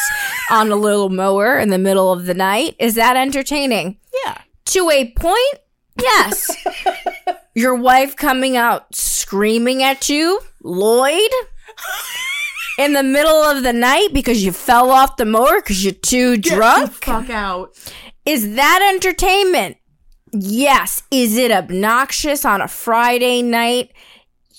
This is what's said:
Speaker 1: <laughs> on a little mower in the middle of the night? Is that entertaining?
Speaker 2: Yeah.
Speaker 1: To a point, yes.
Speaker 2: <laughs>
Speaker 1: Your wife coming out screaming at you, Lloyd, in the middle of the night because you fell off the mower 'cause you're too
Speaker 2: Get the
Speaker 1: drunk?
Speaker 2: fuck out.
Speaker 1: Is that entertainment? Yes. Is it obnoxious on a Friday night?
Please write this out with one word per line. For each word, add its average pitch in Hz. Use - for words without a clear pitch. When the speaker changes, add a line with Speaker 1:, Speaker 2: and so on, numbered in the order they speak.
Speaker 1:
<laughs> -
on 220
a 202
little 208
mower 196
in 226
the 185
middle 190
of 180
the 180
night? 196
Is 226
that 226
entertaining? 269
Speaker 2:
Yeah. -
Speaker 1:
To 359
a 269
point, 466
yes. 415
Speaker 2:
<laughs> -
Speaker 1:
Your 254
wife 254
coming 262
out 233
screaming 233
at 269
you, 330
Lloyd, 254
in 285
the 277
middle 294
of 285
the 247
night 269
because 240
you 190
fell 247
off 269
the 240
mower 247
'cause 190
you're 196
too 247
Speaker 2:
Get 208
the 208
Speaker 1:
drunk? 254
Speaker 2:
fuck 226
out. 196
Speaker 1:
Is 214
that 339
entertainment? 370
Yes. 214
Is 240
it 240
obnoxious 233
on 202
a -
Friday 240
night? 240